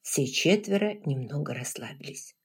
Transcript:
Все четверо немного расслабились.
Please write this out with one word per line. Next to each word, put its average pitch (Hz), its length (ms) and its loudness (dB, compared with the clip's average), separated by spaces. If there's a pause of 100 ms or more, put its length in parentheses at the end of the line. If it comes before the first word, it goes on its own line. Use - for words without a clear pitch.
Все - 260 2
четверо 202 680 4 (100)
немного 131 500 -2
расслабились. 123 800 -10 (100)